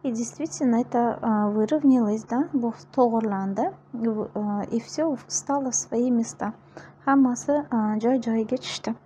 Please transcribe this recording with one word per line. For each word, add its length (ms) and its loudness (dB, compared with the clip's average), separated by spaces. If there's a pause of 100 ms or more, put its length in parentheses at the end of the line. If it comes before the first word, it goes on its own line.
И 100 -2
действительно 640 -2
это, 440 0
а, 300 0
выровнялось, 760 2
да, 300 -2
bu 180 0 (220)
to'g'irlandi. 800 0 (180)
И, 420 -2
а, 360 -2
и 100 -2
все 460 -2
встало 460 -4
в 20 -6
свои 360 0
места. 440 0 (500)
Hammasi, 680 4
а, 280 0
joy-joyiga 600 0
tushdi. 360 -6 (120)